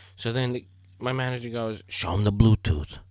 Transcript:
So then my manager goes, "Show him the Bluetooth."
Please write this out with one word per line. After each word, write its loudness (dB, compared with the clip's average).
So -6
then -4
my -4
manager -4
goes, -6
"Show -6
him 2
the 4
Bluetooth." 4